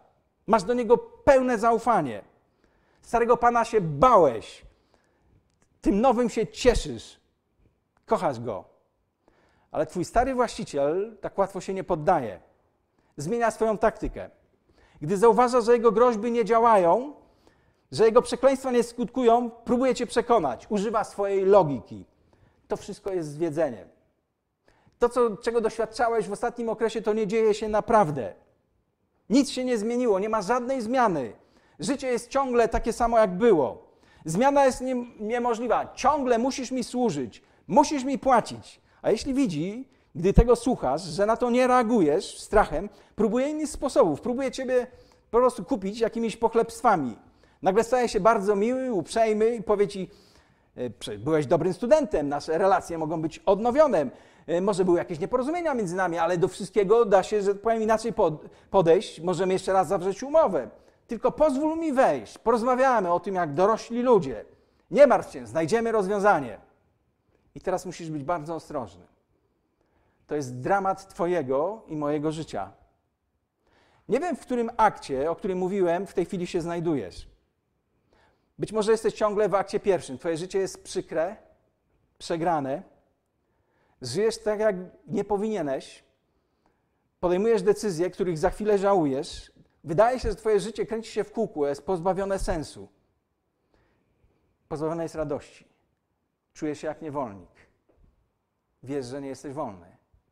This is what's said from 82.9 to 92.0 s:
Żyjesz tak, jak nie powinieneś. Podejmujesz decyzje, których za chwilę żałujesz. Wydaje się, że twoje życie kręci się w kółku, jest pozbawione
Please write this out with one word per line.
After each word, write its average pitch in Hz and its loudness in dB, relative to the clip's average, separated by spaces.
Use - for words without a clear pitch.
Żyjesz 190 -4
tak, 208 -4
jak 214 0
nie 196 -4
powinieneś. 196 -4
Podejmujesz 190 2
decyzje, 185 0
których 175 -4
za 170 0
chwilę 208 0
żałujesz. 175 -2
Wydaje 226 2
się, 233 -4
że 185 -6
twoje 214 0
życie 214 -6
kręci 226 -10
się 208 -4
w - -12
kółku, 175 -4
jest 143 -6
pozbawione 190 -2